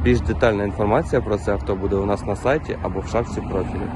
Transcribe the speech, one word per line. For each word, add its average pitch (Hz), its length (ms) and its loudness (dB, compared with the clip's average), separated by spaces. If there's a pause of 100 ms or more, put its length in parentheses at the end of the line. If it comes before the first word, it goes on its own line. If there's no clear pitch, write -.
Більш 120 180 4
детальна 110 420 2
інформація 110 580 2
про 104 160 0
це 101 160 0
авто 101 220 -2
буде 95 200 0
у 98 100 2
нас 101 200 -2
на 104 100 -2
сайті 139 480 -2
або 90 160 -2
в 92 80 -6
шапці - 340 -2
профілю. - 540 -4